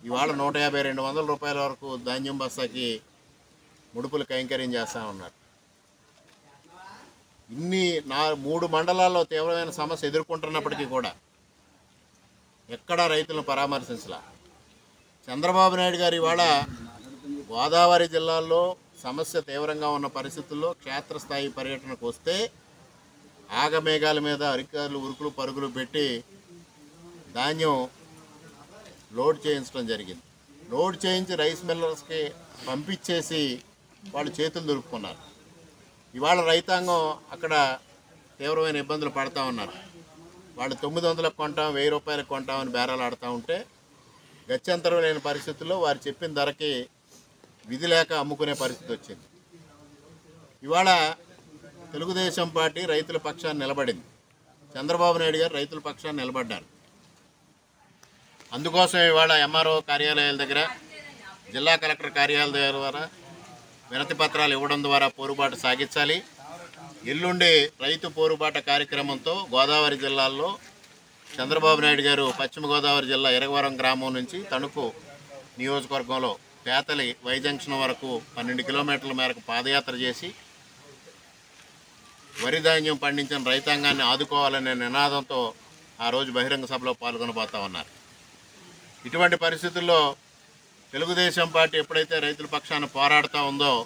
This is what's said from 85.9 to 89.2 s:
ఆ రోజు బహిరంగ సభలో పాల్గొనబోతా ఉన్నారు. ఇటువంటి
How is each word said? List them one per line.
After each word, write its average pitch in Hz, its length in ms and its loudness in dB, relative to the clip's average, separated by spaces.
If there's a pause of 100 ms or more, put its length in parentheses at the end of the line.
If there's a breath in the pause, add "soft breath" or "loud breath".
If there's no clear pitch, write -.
ఆ - 100 0
రోజు 131 220 0
బహిరంగ 131 360 0
సభలో 127 200 -2 (100)
పాల్గొనబోతా 113 640 -4
ఉన్నారు. 90 240 -10 (1120)
ఇటువంటి 170 400 4